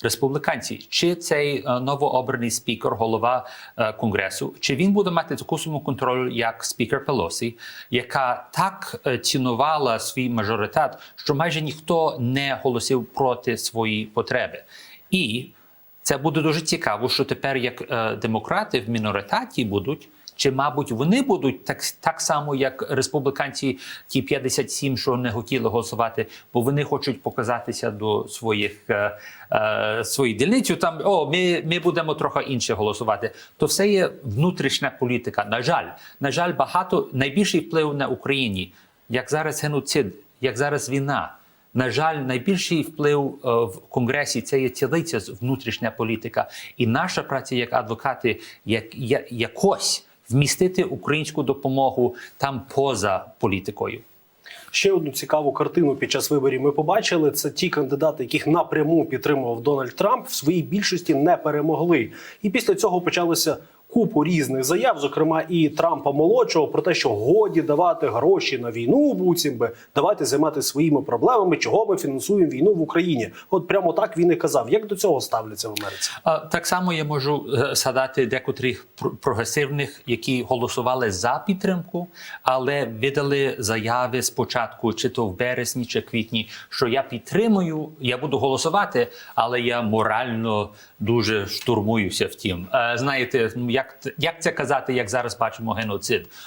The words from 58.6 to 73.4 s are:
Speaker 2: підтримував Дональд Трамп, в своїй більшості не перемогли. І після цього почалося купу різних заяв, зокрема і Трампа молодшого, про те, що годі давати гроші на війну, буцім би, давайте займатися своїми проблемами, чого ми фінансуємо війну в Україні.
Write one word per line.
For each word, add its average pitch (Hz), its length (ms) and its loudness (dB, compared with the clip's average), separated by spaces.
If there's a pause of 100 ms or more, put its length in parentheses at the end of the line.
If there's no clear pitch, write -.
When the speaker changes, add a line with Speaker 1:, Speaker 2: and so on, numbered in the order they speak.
Speaker 2:
підтримував 123 560 0
Дональд 135 340 0
Трамп, 214 320 2
в - 60 -10
своїй 165 280 2
більшості 175 540 0
не 156 220 4
перемогли. 151 720 2 (300)
І 208 80 0
після 208 260 2
цього 180 260 0
почалося 170 560 0 (300)
купу 185 360 2
різних 131 400 0
заяв, 180 360 2
зокрема 156 500 2
і 165 200 4
Трампа 156 420 2
молодшого, 160 560 4
про - 140 0
те, 175 120 4
що 143 160 0
годі 156 520 4
давати 156 460 4
гроші 135 500 2
на 120 140 -6
війну, 208 420 4
буцім 175 440 2
би, 117 140 0 (240)
давайте 160 300 2
займатися 143 440 2
своїми 147 320 4
проблемами, 180 560 4
чого 214 280 2
ми 196 120 2
фінансуємо 147 540 2
війну 156 220 4
в 165 80 0
Україні. 151 480 0 (200)